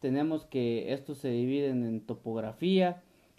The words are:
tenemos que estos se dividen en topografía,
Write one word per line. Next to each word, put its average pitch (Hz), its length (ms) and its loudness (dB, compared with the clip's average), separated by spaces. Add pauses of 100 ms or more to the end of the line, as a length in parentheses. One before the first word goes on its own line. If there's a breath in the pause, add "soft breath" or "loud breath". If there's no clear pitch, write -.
tenemos 151 440 0
que 117 480 -2
estos 139 260 -6
se 135 120 -4
dividen 127 540 2
en 113 200 -4
topografía, 120 960 0 (360 soft breath)